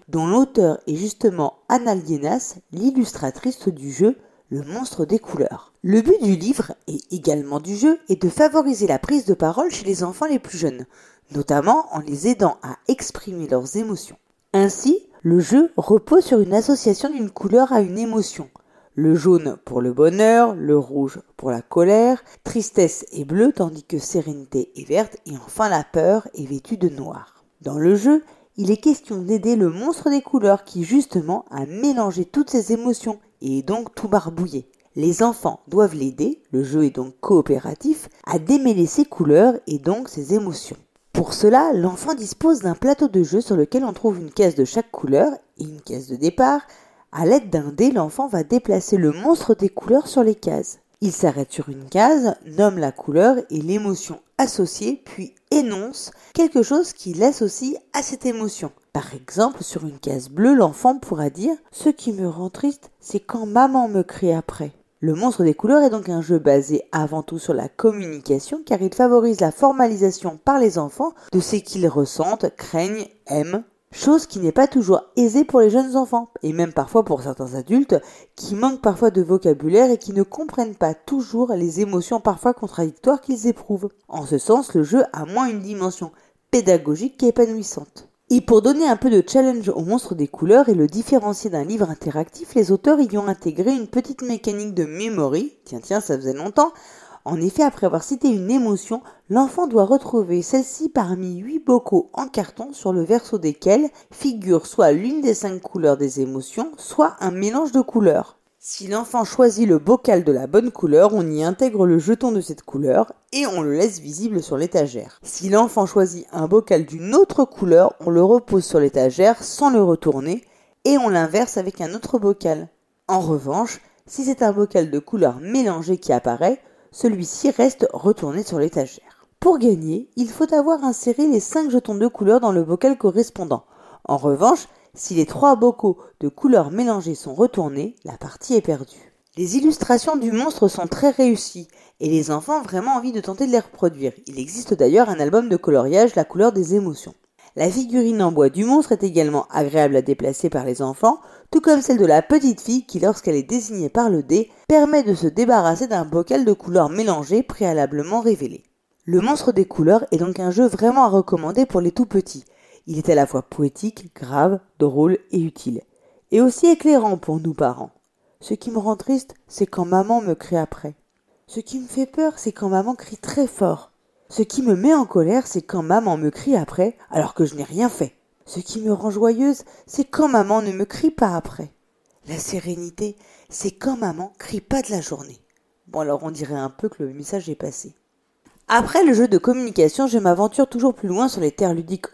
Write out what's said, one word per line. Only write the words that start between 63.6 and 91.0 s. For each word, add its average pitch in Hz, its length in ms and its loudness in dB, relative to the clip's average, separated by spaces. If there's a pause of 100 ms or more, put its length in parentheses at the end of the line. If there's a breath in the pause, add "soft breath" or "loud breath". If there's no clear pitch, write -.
me 202 140 0
crie 175 320 -2
après. » 156 380 -8 (280)
Le 156 140 0
monstre 202 300 0
des 156 100 4
couleurs 277 300 4
est 262 80 4
donc 208 180 -6
un 170 140 -4
jeu 165 160 0
basé 143 420 2 (100)
avant 156 300 -4
tout 165 160 -12
sur 165 160 -4
la 127 160 -4
communication, 185 960 -2
car 196 160 -2
il 190 100 0
favorise 240 480 4
la 160 120 2
formalisation 202 920 0
par 277 140 2
les 208 220 2
enfants 254 340 -6 (180 loud breath)
de 180 80 0
ce 190 180 -2
qu'ils 185 300 -2
ressentent, 156 720 -2
craignent, 196 480 -6 (220)
aiment, 165 360 -4 (320)
chose 302 300 2
qui - 140 -12
n'est 170 120 0
pas 262 140 4
toujours 208 380 2 (140)
aisée 240 260 4
pour 262 160 2
les 220 100 8
jeunes 254 280 0
enfants, 247 320 -2 (120)
et 156 100 -4
même 165 220 -2
parfois 170 320 0
pour 143 160 -2
certains 131 320 -10
adultes, 143 480 0 (340 loud breath)
qui 196 200 -10
manquent 262 260 -2
parfois 214 300 2
de 185 100 2
vocabulaire 180 720 2
et 226 80 0
qui - 140 -14
ne 196 100 0
comprennent 247 500 -6
pas 160 220 -2
toujours 240 560 -4
les 175 280 -2
émotions 202 400 -2
parfois 214 360 0
contradictoires 208 640 -2
qu'ils 233 240 -6
éprouvent. 208 440 -4 (180)
En 151 180 -12
ce 139 140 0
sens, 247 340 0
le 165 80 2
jeu 175 220 2 (100)
a 156 120 -10
moins 226 220 -2
une 214 120 -6
dimension 185 520 -8 (380 soft breath)
pédagogique 180 680 0
qu'épanouissante. 220 920 -2 (220)
Et 240 100 4
pour 214 220 4
donner 285 240 2
un 240 100 2
peu 254 140 0
de 208 160 6
challenge 254 420 2
au - 120 -4
monstre 190 340 -4
des 147 120 -2
couleurs 233 420 4
et 220 40 2
le 156 140 4
différencier 208 640 -2